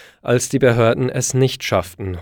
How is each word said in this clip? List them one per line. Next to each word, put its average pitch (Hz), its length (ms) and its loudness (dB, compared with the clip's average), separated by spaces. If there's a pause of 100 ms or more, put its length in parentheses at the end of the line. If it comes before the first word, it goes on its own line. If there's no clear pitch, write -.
(200)
als 123 280 0
die 135 100 -2
Behörden 120 520 2
es 127 220 -4
nicht 131 300 0
schafften, 95 600 -4